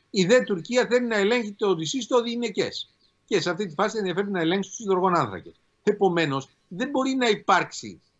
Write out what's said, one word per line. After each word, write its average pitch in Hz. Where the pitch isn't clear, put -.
η 160
ΔΕ 240
Τουρκία 214
θέλει 240
να 226
ελέγχει 208
το 202
Οδυσσή 165
στο 240
Δινεκές. 233
Και 196
σε 175
αυτή 185
τη 156
φάση 214
ενδιαφέρει 196
να 185
ελέγξει 185
τους -
υδρογονάνθρακες. 175
Επομένως, 170
δεν 240
μπορεί 262
να 247
υπάρξει 160